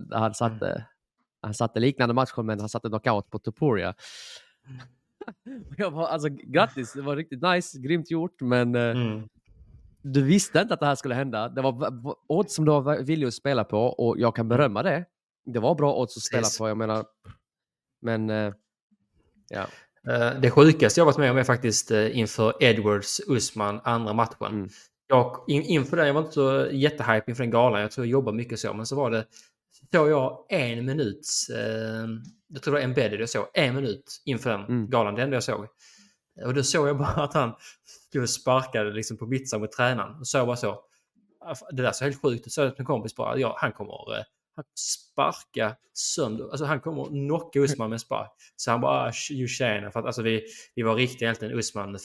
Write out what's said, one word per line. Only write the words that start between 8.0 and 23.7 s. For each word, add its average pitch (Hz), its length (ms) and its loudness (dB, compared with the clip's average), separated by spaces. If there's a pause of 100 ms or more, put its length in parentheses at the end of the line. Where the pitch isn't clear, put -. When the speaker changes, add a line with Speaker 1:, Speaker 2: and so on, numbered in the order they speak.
Speaker 1:
gjort, 165 300 -4
men, 123 340 2
eh, 120 60 2 (100)
Speaker 2:
Mm. 110 380 -2 (720)
Speaker 1:
du 135 220 2
visste 165 360 4
inte 226 140 0
att - 60 -2
det 151 60 0
här 143 100 2
skulle 127 200 -4
hända. 120 340 -4
Det 127 120 -6
var 135 100 2
v-, 127 280 -4 (100)
v-, - 60 -8 (120)
odds 202 280 0
som 156 100 0
du 151 60 6
var 147 320 2
villig 147 240 0
att 117 60 -4
spela 131 300 0
på, 104 200 0
och 120 360 0
jag 117 160 2
kan 113 100 0
Speaker 2:
Mm. 120 120 2
Speaker 1:
berömma 123 260 2
det. 175 220 -2 (400)
Det 120 140 -4
var 131 160 2
bra 143 200 2
odds 123 220 -2
att 113 60 -10
spela 120 180 0
Speaker 2:
Precis. 107 160 0
Speaker 1:
på, 113 100 -2
jag 107 100 -2
menar. 110 280 -2 (960)
Men, 110 280 -2
eh, 107 240 -2 (960)
ja. - 180 -8 (460)
Speaker 2:
Eh, 120 260 0
det 127 120 6
sjukaste 151 480 10
jag 170 60 8
varit 143 120 6
med 139 140 4
om 131 60 4
är 127 60 4
faktiskt, 120 480 0
eh, 110 260 2
inför 113 360 2 (100)
Edwards 104 640 4
Usman 107 560 0